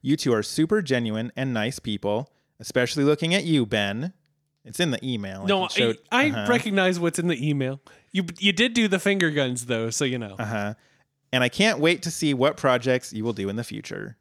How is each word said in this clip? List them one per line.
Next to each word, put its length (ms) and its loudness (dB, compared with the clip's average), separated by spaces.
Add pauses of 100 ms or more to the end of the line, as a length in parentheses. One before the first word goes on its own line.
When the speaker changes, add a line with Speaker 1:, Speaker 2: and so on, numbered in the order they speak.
Speaker 1:
you 160 2
two 160 2
are 80 2
super 400 0
genuine 520 -2
and 200 -4
nice 240 -2
people, 520 -4 (300)
especially 440 0
looking 300 2
at 100 0
you, 200 2
Ben." 480 -2 (520)
It's 160 -8
in 100 0
the 120 -4
email. 420 -6
I 20 -2
Speaker 2:
No, 140 2
Speaker 1:
can 100 -2
show 240 2 (180)
Speaker 2:
I, 140 4
I 40 2
Speaker 1:
uh-huh. 200 -2
Speaker 2:
recognize 500 2
what's 180 0
in 100 0
the 200 0
email. 320 -2 (320)
You, 140 -2 (120)
you 140 4
did 220 2
do 120 4
the 120 2
finger 320 2
guns, 340 -2
though, 240 -2
so 160 -2
you 140 -2
know. 200 -10
Speaker 1:
Uh-huh. 360 -4 (580)
"And 100 2
I 60 4
can't 300 2
wait 240 2
to 80 -6
see 240 0
what 240 2
projects 560 2
you 100 -4
will 80 -2
do 160 -4
in 80 -4
the 80 -6
future. 560 -12